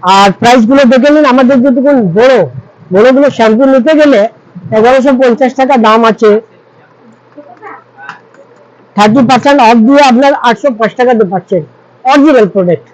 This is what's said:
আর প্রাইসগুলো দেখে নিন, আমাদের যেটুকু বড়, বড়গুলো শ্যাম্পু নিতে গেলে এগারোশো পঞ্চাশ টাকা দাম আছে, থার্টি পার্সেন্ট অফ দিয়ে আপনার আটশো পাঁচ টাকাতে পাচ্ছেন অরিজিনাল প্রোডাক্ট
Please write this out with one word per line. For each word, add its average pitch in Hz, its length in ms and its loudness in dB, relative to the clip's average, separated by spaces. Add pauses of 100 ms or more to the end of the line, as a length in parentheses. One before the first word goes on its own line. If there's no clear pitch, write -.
আর 196 260 2 (120)
প্রাইসগুলো 240 440 2
দেখে 262 300 2
নিন, 302 100 2
আমাদের 262 380 0
যেটুকু 269 280 0 (280)
বড়, 254 160 2 (580)
বড়গুলো 254 380 2
শ্যাম্পু 226 340 0
নিতে 269 360 0
গেলে 277 200 2 (560)
এগারোশো 254 440 0
পঞ্চাশ 254 340 0
টাকা 269 220 -2
দাম 226 280 0
আছে, 220 260 0 (2750)
থার্টি 214 320 2
পার্সেন্ট 285 300 0 (100)
অফ 240 80 2
দিয়ে 269 340 2
আপনার 269 220 0 (160)
আটশো 233 200 -4 (100)
পাঁচ 220 160 -4
টাকাতে 240 300 0
পাচ্ছেন 180 380 -6 (420)
অরিজিনাল 269 440 2
প্রোডাক্ট 180 460 -4